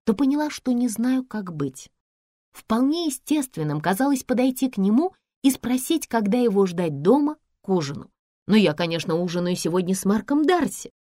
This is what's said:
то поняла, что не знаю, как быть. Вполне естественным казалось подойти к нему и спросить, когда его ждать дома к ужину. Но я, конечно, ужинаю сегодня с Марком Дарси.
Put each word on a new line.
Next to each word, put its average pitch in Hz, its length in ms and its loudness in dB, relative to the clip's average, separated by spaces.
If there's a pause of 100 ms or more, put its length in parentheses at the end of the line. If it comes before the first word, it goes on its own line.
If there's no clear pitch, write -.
то 226 80 0
поняла, 285 380 0
что - 220 -4
не 247 140 0
знаю, 254 380 -2
как 190 320 -10
быть. 143 320 -8 (640)
Вполне 285 540 -2
естественным 170 720 -4
казалось 262 420 0
подойти 254 460 0
к 262 80 -8
нему 214 380 2 (280)
и 269 80 6
спросить, 254 560 -2
когда 220 300 0
его 202 300 2
ждать 170 340 -4
дома 285 360 4 (260)
к - 80 -6
ужину. 147 400 -2 (360)
Но 190 80 4
я, 185 200 6
конечно, 165 400 -2
ужинаю 175 420 -2
сегодня 180 380 0
с 190 100 -6
Марком 220 400 0
Дарси. 339 460 0 (240)